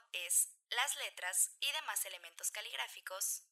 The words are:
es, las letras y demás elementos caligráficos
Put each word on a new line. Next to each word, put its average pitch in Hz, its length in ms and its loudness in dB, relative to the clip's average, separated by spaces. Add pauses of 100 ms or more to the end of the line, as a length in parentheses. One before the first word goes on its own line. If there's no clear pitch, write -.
(120)
es, 175 380 2 (220)
las 254 260 4
letras 196 640 2
y 269 100 0
demás 285 340 0
elementos 175 460 -6
caligráficos 220 1000 -4